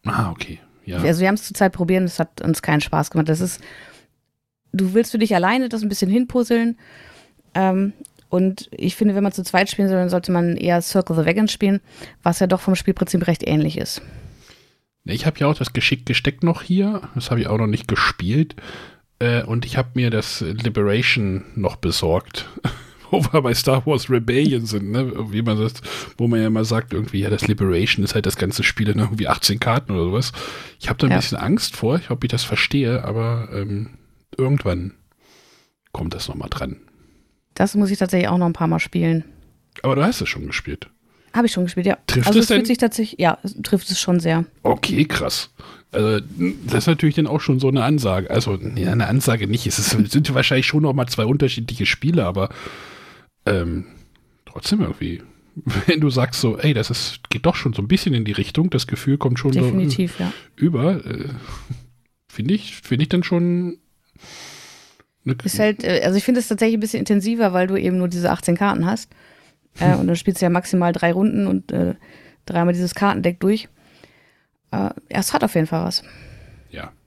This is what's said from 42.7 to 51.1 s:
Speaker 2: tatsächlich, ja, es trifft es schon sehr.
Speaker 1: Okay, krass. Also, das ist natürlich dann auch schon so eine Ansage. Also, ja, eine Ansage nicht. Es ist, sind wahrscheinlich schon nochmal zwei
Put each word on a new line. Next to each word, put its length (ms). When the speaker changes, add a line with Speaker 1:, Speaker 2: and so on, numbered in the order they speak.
Speaker 2:
tatsächlich, 400
ja, 240
es 200
trifft 280
es 80
schon 220
sehr. 240
Speaker 1:
Okay, 420
krass. 420
Also, 280
das 140
ist 80
natürlich 260
dann 120
auch 140
schon 180
so 100
eine 160
Ansage. 440
Also, 280
ja, 160
eine 140
Ansage 420
nicht. 180
Es 120
ist, 100
sind 220
wahrscheinlich 320
schon 160
nochmal 260
zwei 160